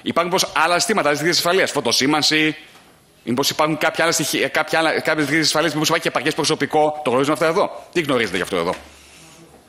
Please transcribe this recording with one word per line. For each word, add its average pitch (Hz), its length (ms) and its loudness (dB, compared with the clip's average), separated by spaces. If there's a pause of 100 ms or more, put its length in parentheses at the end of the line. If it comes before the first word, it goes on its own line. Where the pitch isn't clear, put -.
υπάρχουν 170 300 -2
πως 190 240 0
άλλα 165 180 2
συστήματα, 175 340 0
άλλες 147 120 0
δικλείδες 165 240 0
ασφαλείας, 175 260 2
φωτοσήμανση, 147 880 0 (680)
μήπως 127 260 -2
υπάρχουν 156 280 -2
κάποια 160 260 0
άλλα 165 80 2
στοιχεία, 147 360 0
κάποια 156 300 0
άλλα, 156 220 2
κάποιες 156 240 0
δικλείδες 147 220 0
ασφαλείας, 156 260 0
μήπως 151 160 0
υπάρχει 175 200 0
επαρκές 147 260 -2
προσωπικό; 151 680 0
Το - 60 0
γνωρίζουμε 139 240 2
αυτό 156 100 -2
εδώ; 170 480 0
Τι 175 80 0
γνωρίζετε 120 360 0
γι' 90 60 0
αυτό 90 140 -2
εδώ; 90 180 0 (960)